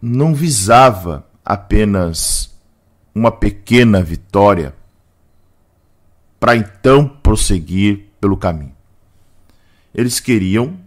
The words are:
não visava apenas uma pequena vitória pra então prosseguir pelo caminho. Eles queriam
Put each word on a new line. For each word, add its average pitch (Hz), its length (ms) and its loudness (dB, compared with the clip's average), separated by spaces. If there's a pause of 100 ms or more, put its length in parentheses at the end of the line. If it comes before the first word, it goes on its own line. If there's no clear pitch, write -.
não 131 320 -2
visava 113 960 0 (160)
apenas 98 1120 -4 (560)
uma 110 200 0
pequena 110 680 2
vitória 85 720 -2 (1700)
pra 113 160 2
então 135 500 2
prosseguir 101 1000 -2 (140)
pelo 98 180 0
caminho. 80 340 -6 (1200)
Eles 120 260 -4
queriam 117 680 -2